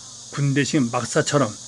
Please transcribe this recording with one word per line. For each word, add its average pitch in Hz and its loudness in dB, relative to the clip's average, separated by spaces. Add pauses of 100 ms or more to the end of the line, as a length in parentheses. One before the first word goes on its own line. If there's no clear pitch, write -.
(320)
군대식 139 2
막사처럼 123 2 (180)